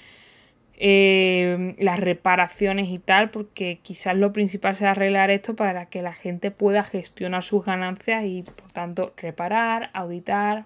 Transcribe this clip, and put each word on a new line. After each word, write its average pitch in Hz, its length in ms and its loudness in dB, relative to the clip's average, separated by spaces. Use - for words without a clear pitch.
eh, 185 1000 4
las 185 220 0
reparaciones 180 880 0
y 180 100 -8
tal, 202 320 2
porque 190 520 -8
quizás 185 340 -4
lo 202 160 2
principal 196 420 0
sea 196 160 2
arreglar 196 400 2
esto 202 240 -2
para 185 320 -2
que 185 160 -10
la 175 100 -8
gente 180 380 -6
pueda 202 320 2
gestionar 185 600 -6
sus 202 200 0
ganancias 185 600 -4
y, 185 180 -6
por - 300 -20
tanto, 175 440 -6
reparar, 214 760 -4
auditar, 202 720 -4